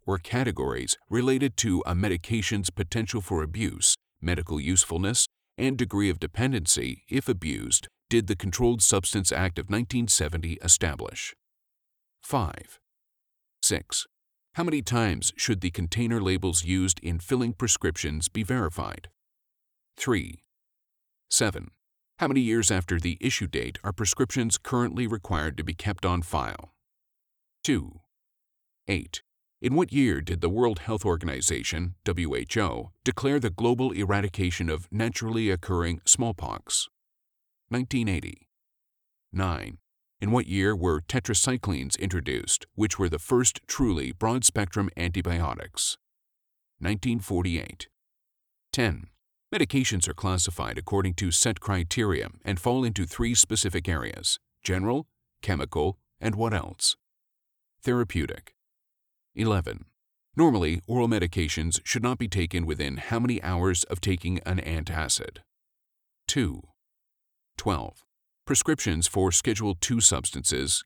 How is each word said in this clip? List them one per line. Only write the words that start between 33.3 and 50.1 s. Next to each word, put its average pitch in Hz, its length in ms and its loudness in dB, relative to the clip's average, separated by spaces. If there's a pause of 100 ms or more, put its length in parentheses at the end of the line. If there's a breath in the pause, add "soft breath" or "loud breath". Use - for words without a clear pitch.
the 120 100 0
global 117 440 2
eradication 95 760 0
of 78 220 -4
naturally 113 580 0
occurring 85 540 0
smallpox? - 840 0 (800)
Nineteen 120 400 -2
eighty. 67 400 -6 (840)
Nine. 85 460 -4 (420)
In 101 120 0
what 120 140 2
year 98 300 2
were 85 240 4
tetracyclines 98 1000 0
introduced, 76 680 -2 (100)
which - 240 0
were 92 80 2
the 82 100 0
first - 480 2
truly 80 460 0
broad-spectrum 110 840 0
antibiotics? 85 1000 -2 (840)
Nineteen 110 400 0
forty-eight. 87 680 -2 (840)
Ten. 104 340 0 (480)
Medications 131 520 2
are - 60 -4